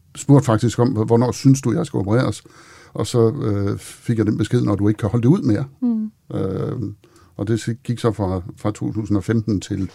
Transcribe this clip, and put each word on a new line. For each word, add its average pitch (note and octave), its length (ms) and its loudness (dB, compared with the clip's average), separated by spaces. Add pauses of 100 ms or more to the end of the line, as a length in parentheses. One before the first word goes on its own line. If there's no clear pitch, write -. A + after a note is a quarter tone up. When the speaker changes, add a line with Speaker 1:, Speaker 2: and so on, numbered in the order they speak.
(180)
Speaker 1:
spurgte C#3 280 4
faktisk A2 340 0
om, A#2+ 100 4
hvornår A2+ 420 2
synes C3+ 300 2
du, A#2+ 100 -2
jeg - 140 -2
skal - 120 -6
opereres? G#2+ 460 -2 (500)
Og - 140 -4
så, A2+ 240 4
øh, G2+ 460 -2
fik - 400 -6
jeg A2 80 4
den G#2 120 0
besked, A#2+ 240 0
når A2+ 140 0
du G2 120 0
ikke G#2+ 100 2
kan A2+ 120 -2
holde A#2 140 -2
det A#2+ 60 6
ud F#3+ 120 6
mere. A#2+ 240 0 (160)
Speaker 2:
Mm. A3 300 -2 (260)
Speaker 1:
Øh, G2 440 -4 (560)
og G2+ 100 -4
det A2+ 360 -2
gik A#2+ 160 -4
så A#2 120 2
fra, F#2+ 300 -2 (160)
fra G#2 140 -4
to A#2 220 -6
tusind G#2 240 -2
og F#2 60 -2
femten G#2+ 380 0
til, F#2+ 340 -4